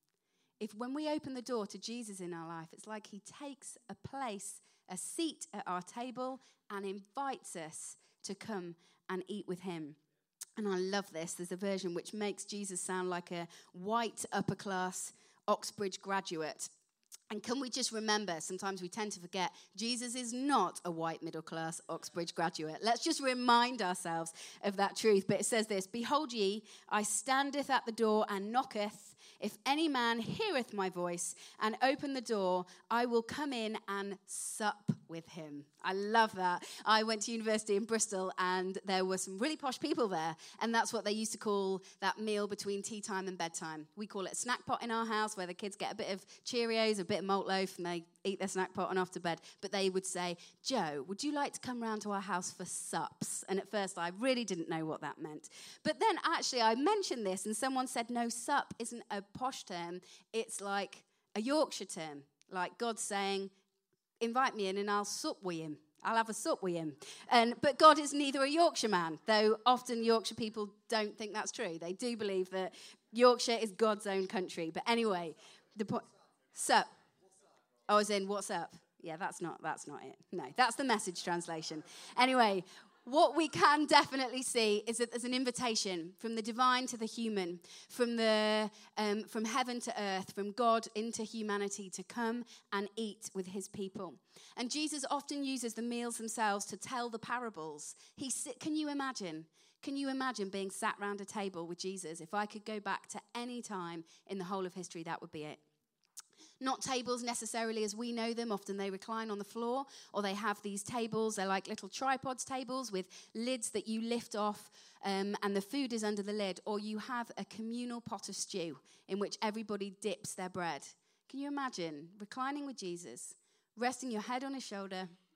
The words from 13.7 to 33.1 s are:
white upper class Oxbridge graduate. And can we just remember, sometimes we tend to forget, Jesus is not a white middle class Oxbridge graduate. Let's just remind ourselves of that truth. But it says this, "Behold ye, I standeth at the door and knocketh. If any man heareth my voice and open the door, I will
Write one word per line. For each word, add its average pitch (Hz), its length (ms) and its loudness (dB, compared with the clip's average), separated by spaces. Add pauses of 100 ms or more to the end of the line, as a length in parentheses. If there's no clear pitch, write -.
white 214 600 -2
upper 196 220 0
class 185 580 -4 (360)
Oxbridge 202 520 0
graduate. 185 680 -2 (600)
And 208 140 -6
can 247 160 -2
we 254 120 -4
just 247 200 0
remember, 214 500 0
sometimes 190 420 -4
we 180 60 -6
tend 214 240 -4
to 196 80 -10
forget, 175 320 -2 (220)
Jesus 233 400 -4
is 247 180 -4
not 247 520 2
a 175 80 -2
white 165 320 -4
middle 160 180 -6
class 165 460 -6
Oxbridge 165 480 -6
graduate. 156 460 0
Let's 220 200 4
just 311 180 0
remind 247 640 6
ourselves 170 500 -2 (300)
of 196 140 0
that 196 180 4
truth. 208 320 6
But 202 140 4
it 208 60 0
says 220 200 4
this, 196 220 -2
"Behold 247 440 0
ye, 208 300 0 (260)
I 208 140 2
standeth 269 640 0
at 262 160 4
the 233 80 -4
door 214 360 4
and 202 240 -2
knocketh. 226 640 -2 (240)
If - 240 -4
any 302 240 4
man 233 320 2
heareth 240 520 -2
my 196 160 0
voice 175 460 -2 (240)
and 214 240 0
open 277 320 2
the 262 60 -4
door, 185 460 2 (240)
I 240 160 4
will 233 160 4